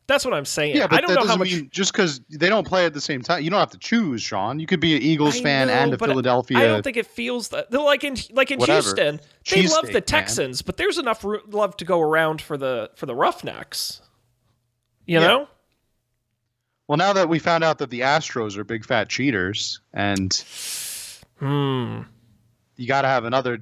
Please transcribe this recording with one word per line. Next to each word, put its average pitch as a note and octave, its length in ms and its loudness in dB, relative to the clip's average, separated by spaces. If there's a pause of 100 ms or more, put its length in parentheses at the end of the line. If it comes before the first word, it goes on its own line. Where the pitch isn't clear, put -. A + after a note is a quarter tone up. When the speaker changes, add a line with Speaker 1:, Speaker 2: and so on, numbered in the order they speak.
Speaker 1:
That's C#4 180 0
what A#3+ 120 -2
I'm C#3+ 100 -4
saying. D3+ 320 -2
Speaker 2:
Yeah, C4 100 2
but - 100 4
Speaker 1:
I C4 40 4
don't F4 80 0
Speaker 2:
that - 60 4
Speaker 1:
know C4+ 60 4
how A3 40 2 (100)
Speaker 2:
doesn't F#3 40 2
Speaker 1:
much F#3 120 -2
Speaker 2:
mean D#3 200 -6
just F#3 220 -2
'cause D3+ 360 0
they D3+ 200 -2
don't G#3 160 2
play F3+ 200 2
at D#3+ 80 0
the C#3+ 80 -8
same C3+ 220 -4
time. E3 200 -2
You D#3+ 60 -2
don't G3+ 100 2
have E3 120 0
to F#2+ 80 -20
choose, E3 420 0
Sean. A2 380 -4
You D#3+ 80 -8
could F3+ 120 2
be D#3+ 160 2
an C3+ 60 0
Eagles D3 380 2
Speaker 1:
I - 40 -6
Speaker 2:
fan C3+ 240 4
Speaker 1:
know, B2 60 2
Speaker 2:
and C3+ 200 2
a B2+ 40 -2
Speaker 1:
but - 120 0
Speaker 2:
Philadelphia B2 480 2
Speaker 1:
I - 100 6
don't G#3 160 2
think B3 140 -4
it A3 100 -4
feels A#3 420 -6
that. - 220 -6
They're B3 100 2
like C#4+ 220 2
in, C#4 120 -4 (160)
like C4 200 0
in C4+ 80 -2
Speaker 2:
whatever. D4+ 220 4
Speaker 1:
Houston, D#3 380 -2 (300)
they F#4+ 180 4
love D#4+ 180 2
Speaker 2:
Cheesesteak - 20 -6
Speaker 1:
the - 60 -8
Speaker 2:
fan. G3+ 100 2
Speaker 1:
Texans, D3 580 -2
but - 160 -8
there's F#4 220 -2
enough A#3+ 240 -4
ru-, G#3 240 -6
love G#3 300 -2
to F3+ 80 -10
go F3+ 140 2
around D#3 420 2
for - 140 -8
the, C3 400 -4
for - 120 -12
the A#2+ 80 -6
Roughnecks. - 880 -4 (1040)
You E3+ 160 2
Speaker 2:
Yeah. E3 60 6
Speaker 1:
know? C4 200 4 (1400)
Speaker 2:
Well, D3 120 0
now G3 140 4
that F#3+ 140 4
we D#3+ 120 2
found E3 260 2
out D#3 140 2
that C#3 100 -6
the A#2+ 120 -6
Astros B2+ 560 0
are G#2+ 60 -6
big A2 220 -8
fat A2 240 0
cheaters, G#2+ 720 -2 (120)
and G2 380 0 (1080)
Speaker 1:
Hmm. C3+ 680 -2 (720)
Speaker 2:
you B2 100 -10
gotta C3+ 220 2
have B2 160 0
another, B2 360 0